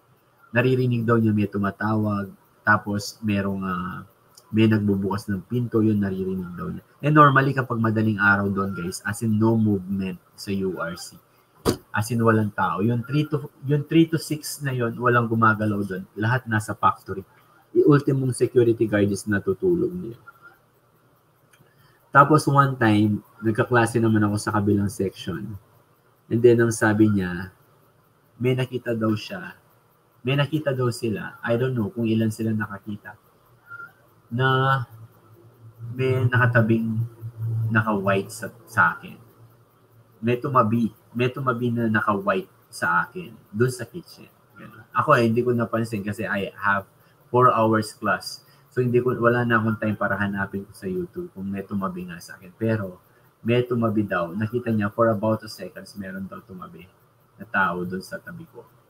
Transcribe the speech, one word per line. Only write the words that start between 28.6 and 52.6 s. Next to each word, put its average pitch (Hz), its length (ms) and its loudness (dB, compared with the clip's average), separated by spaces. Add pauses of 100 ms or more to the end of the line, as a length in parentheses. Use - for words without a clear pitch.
daw 110 160 0
siya. 92 480 -8 (640)
May 139 160 0
nakita 147 320 -2
daw 127 160 0
sila. 98 560 -6
I 117 160 0
don't 131 160 -2
know 104 160 -2
kung 117 160 -4
ilan 110 240 2
sila 113 240 -4
nakakita. 101 640 -10 (1080)
Na 131 560 2 (1120)
may 127 300 0
nakatabing 113 720 2 (720)
naka-white 98 600 0
sa, - 200 -12 (140)
sa - 320 0
akin. - 180 -16 (1040)
May 120 220 0
tumabi. 117 500 2 (220)
May 123 160 0
tumabi 123 420 -2
na 117 160 0
naka-white 101 640 0 (180)
sa - 400 -2
akin. - 240 -14 (220)
Doon 120 180 2
sa 120 160 -10
kitchen. - 400 -18 (300)
Ganun. - 340 -20
Ako, - 240 4
eh, 117 140 4
hindi 117 160 2
ko 123 80 2
napansin 113 480 -2
kasi 104 260 -6
I 98 220 -4 (100)
have 101 300 -2 (420)
four 123 220 6
hours 110 420 2
class. - 480 -4 (240)
So, 127 160 -2
hindi 120 180 2
ko, 120 160 0
wala 120 240 2
na 117 160 2
akong 110 240 0
time 107 160 -2
para 98 220 -2
hanapin 98 480 -4
ko - 80 -20
sa - 100 -12
YouTube 180 480 -6
kung 190 160 -10
may 196 160 -6
tumabi 190 400 -6
nga 85 160 -14
sa - 160 -18
akin. 90 220 -20
Pero, 104 420 -2 (400)